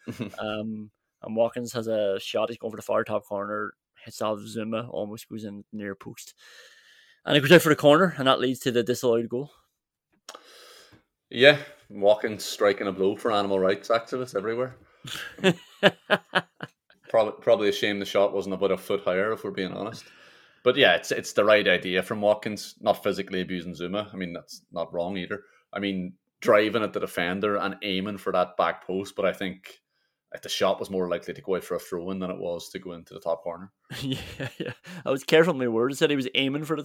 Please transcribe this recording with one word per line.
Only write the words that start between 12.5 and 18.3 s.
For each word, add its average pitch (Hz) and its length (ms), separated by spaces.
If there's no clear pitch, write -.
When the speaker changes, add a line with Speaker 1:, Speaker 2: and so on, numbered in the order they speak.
Speaker 1:
a 98 40
blow 95 240
for 113 160
animal 101 260
rights 98 300
activists 120 480
everywhere. 117 400
Speaker 2:
<laughs> 185 120
Speaker 1:
Prob-, 107 320
probably 107 280
a 98 40
shame 101 260
the 98 60
shot 101 300